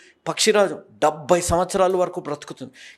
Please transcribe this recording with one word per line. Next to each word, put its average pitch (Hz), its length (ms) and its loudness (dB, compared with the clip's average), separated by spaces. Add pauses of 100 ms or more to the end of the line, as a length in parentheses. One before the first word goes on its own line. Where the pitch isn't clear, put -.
(280)
పక్షిరాజు 196 460 2
డెబ్బై 156 680 0
సంవత్సరాల 180 560 0
వరకు 175 240 -2
బ్రతుకుతుంది. 147 520 -12 (240)